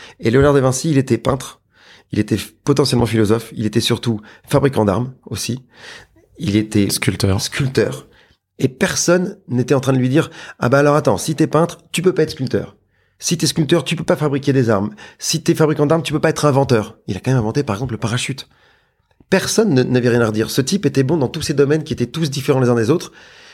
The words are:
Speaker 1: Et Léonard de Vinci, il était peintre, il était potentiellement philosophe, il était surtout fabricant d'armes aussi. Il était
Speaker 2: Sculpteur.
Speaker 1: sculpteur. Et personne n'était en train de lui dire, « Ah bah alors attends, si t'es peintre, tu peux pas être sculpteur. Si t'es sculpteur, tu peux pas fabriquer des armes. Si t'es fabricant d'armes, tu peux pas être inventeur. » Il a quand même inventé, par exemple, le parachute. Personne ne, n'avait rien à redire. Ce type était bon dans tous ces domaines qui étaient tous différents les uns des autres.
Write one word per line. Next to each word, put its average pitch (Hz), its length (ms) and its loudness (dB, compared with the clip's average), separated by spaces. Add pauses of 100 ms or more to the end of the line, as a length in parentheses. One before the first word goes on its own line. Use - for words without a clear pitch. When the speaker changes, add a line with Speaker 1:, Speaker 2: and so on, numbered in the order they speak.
(200)
Speaker 1:
Et 113 100 0
Léonard 139 240 6
de 139 60 4
Vinci, 131 300 0
il 135 60 2
était 123 220 2
peintre, - 420 -4 (520)
il 104 80 0
était 104 180 0 (240)
potentiellement 135 420 2
philosophe, 110 520 0
il 107 100 -2
était 110 140 -2
surtout 117 400 -2 (260)
fabricant 135 380 2
d'armes 113 300 0 (120)
aussi. 113 380 -8 (760)
Il 98 160 -2
était 107 340 2
Speaker 2:
Sculpteur. 98 520 0
Speaker 1:
sculpteur. - 640 -4 (540)
Et 135 80 2
personne 180 680 -2 (100)
n'était 123 260 0
en 131 60 2
train 135 120 0
de 135 60 2
lui 127 100 0
dire, « 151 220 0 (300)
Ah 123 80 0
bah 135 100 4
alors 147 160 4
attends, 127 240 2
si - 160 -4
t'es 156 140 0
peintre, 165 300 0 (120)
tu - 100 -4
peux 180 120 2
pas 160 100 0
être - 80 -2
sculpteur. - 460 -4 (420)
Si - 180 -4
t'es 165 100 -2
sculpteur, 165 360 0
tu 160 140 -6
peux 165 80 -6
pas - 120 0
fabriquer 143 360 -2
des 127 180 2
armes. 104 200 0 (280)
Si - 240 -6
t'es 170 120 2
fabricant 147 320 2
d'armes, 160 160 2
tu 139 100 -8
peux 151 80 -2
pas 156 100 2
être 151 140 -2
inventeur. » 127 540 2 (100)
Il 95 80 -4
a - 40 -10
quand 127 120 -2
même 131 80 2
inventé, 113 240 -2
par 107 100 -4
exemple, 113 200 -6
le 104 40 -6
parachute. 123 500 -6 (800)
Personne 190 460 0
ne, 127 80 6
n'avait 123 280 2
rien 120 100 4
à 113 60 2
redire. 110 240 -2
Ce - 100 0
type 185 260 0
était 139 160 2
bon 143 140 0
dans 135 100 0
tous 147 160 -8
ces 160 100 -4
domaines 143 300 2
qui 156 100 -8
étaient 120 140 -4
tous 160 240 -4
différents 131 300 0
les 123 80 4
uns 120 80 2
des 113 140 2
autres. 175 200 -2 (440)